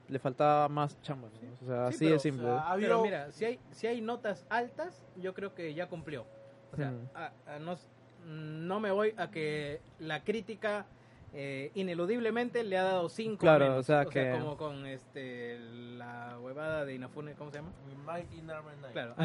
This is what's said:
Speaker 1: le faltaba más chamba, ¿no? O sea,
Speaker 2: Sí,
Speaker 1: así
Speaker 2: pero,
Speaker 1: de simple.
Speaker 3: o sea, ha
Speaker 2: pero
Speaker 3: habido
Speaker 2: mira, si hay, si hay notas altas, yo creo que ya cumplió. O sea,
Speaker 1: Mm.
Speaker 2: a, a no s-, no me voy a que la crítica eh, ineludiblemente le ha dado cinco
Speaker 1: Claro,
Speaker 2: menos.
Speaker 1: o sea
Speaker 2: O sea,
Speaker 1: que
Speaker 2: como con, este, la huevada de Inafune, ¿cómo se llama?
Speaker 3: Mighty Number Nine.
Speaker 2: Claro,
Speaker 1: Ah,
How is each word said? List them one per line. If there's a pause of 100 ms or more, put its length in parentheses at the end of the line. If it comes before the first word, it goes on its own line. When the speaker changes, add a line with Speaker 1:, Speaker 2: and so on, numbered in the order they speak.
Speaker 1:
le
faltaba
más
chamba,
¿no? (100)
O
sea,
Speaker 2:
Sí,
Speaker 1:
así
Speaker 2:
pero,
Speaker 1:
de
simple.
Speaker 3:
o
sea,
ha
Speaker 2:
pero
Speaker 3:
habido
Speaker 2:
mira,
si
hay, (100)
si
hay
notas
altas, (120)
yo
creo
que
ya
cumplió. (480)
O
sea,
Speaker 1:
Mm.
Speaker 2:
a,
a
no
s-, (380)
no
me
voy
a
que (200)
la
crítica (460)
eh,
ineludiblemente
le
ha
dado
cinco
Speaker 1:
Claro,
Speaker 2:
menos.
Speaker 1:
o
sea
Speaker 2:
O
sea,
Speaker 1:
que
Speaker 2:
como
con,
este, (400)
la
huevada
de
Inafune,
¿cómo
se
llama? (340)
Speaker 3:
Mighty
Number
Nine.
Speaker 2:
Claro,
Speaker 1:
Ah,